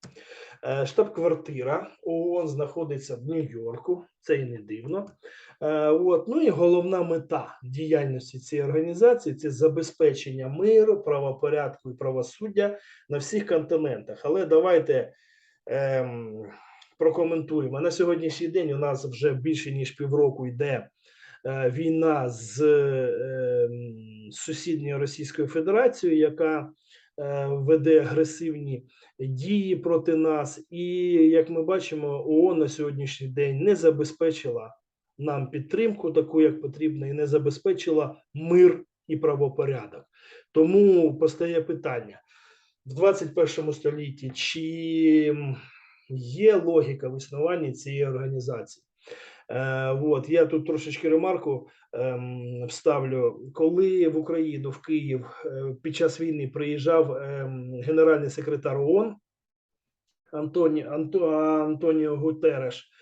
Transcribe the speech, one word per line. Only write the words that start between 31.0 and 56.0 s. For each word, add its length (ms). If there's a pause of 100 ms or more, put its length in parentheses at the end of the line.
як 380
ми 120
бачимо, 640
оон 320
на 100
сьогоднішній 600
день 300
не 180
забезпечила 1000 (440)
нам 320
підтримку 600
таку, 300
як 200
потрібно, 460
і 60
не 140
забезпечила 920 (180)
мир 500 (240)
і 80
правопорядок. 880 (480)
Тому 640
постає 420
питання, 600 (680)
в 80
двадцять 400
першому 380
столітті, 600
чи 1040 (720)
є 480
логіка 520
в 80
існуванні 560
цієї 340
організації? 800 (640)
Е, 400
от, 400
я 180
тут 200
трошечки 420
ремарку, 600 (240)
ем, 720
вставлю. 880
Коли 540
в 100
Україну, 520
в 120
Київ, 640
е, 360
під 140
час 240